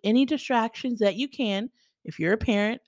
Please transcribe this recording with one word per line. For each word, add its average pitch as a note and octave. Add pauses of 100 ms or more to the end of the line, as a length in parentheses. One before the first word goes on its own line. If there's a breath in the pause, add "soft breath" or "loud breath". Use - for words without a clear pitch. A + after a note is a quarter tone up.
any A#3+
distractions A#3+
that G3+
you C4
can. G#3+ (340)
If -
you're E3
a A3
parent, G#3+